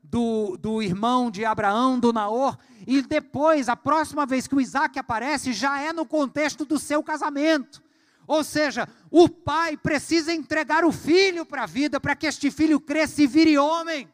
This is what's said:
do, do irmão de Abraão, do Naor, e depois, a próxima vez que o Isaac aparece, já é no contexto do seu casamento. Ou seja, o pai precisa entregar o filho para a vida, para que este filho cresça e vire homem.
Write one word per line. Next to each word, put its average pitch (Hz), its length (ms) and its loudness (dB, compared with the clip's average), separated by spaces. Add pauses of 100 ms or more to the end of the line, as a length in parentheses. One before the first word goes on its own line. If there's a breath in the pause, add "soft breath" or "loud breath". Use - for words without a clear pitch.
do, 220 540 -2
do 220 260 -4
irmão 226 480 0
de 202 140 -8
Abraão, 220 520 2
do 233 160 2
Naor, 226 460 -2 (280 loud breath)
e 262 160 2
depois, 294 680 0
a 240 80 -2
próxima 294 500 0
vez 254 220 -2
que 269 60 -2
o 277 60 4
Isaac 269 380 -2
aparece, 254 540 -4
já 277 260 -2
é 311 140 -4
no 320 140 -4
contexto 294 580 -2
do 277 140 -2
seu 302 260 -2
casamento. 302 760 -2 (460 soft breath)
Ou 302 160 2
seja, 240 460 -2 (220 loud breath)
o 330 180 8
pai 311 480 -4
precisa 311 560 -2
entregar 311 520 -2
o 320 60 6
filho 349 560 2
para 269 160 -6
a 214 40 -4
vida, 269 340 -2
para 277 160 -2
que 320 100 -6
este 277 240 -2
filho 302 300 2
cresça 294 420 0
e 285 60 6
vire 302 300 6
homem. 311 560 -2